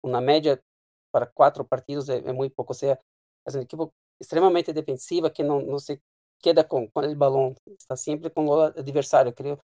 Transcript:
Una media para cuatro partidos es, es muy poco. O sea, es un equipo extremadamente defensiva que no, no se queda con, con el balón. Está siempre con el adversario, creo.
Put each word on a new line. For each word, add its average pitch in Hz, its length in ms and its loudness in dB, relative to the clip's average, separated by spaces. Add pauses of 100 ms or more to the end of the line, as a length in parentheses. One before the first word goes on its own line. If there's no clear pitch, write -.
Una 123 200 -2
media 147 380 2 (520)
para 120 200 0
cuatro 143 360 4
partidos 139 420 -6
es, 127 160 -4
es 131 80 -6
muy 135 160 -4
poco. 127 240 -8
O - 20 -6
sea, 139 240 -2 (460)
es 131 100 -12
un 135 60 -4
equipo 160 320 -8 (260)
extremadamente 170 540 2
defensiva 156 580 -4
que 156 120 -4
no, 143 180 0
no 139 180 -6
se 143 220 -10 (400)
queda 160 260 4
con, 123 200 -2
con 143 180 -4
el 147 100 -4
balón. 135 400 2 (220)
Está - 180 -8
siempre 160 360 -6
con 156 160 -2
el 147 140 4 (160)
adversario, 139 560 2
creo. 143 220 -8 (200)